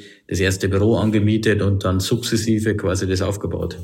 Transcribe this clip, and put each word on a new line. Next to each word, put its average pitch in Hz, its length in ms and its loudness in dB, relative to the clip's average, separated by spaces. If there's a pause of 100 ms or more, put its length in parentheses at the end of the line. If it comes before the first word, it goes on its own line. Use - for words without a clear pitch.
(280)
das 90 120 -4
erste 95 300 0
Büro 98 280 2
angemietet 107 680 2
und 98 220 0
dann 92 140 2
sukzessive 110 760 0
quasi 92 320 -2
das 92 160 0
aufgebaut. 87 600 -6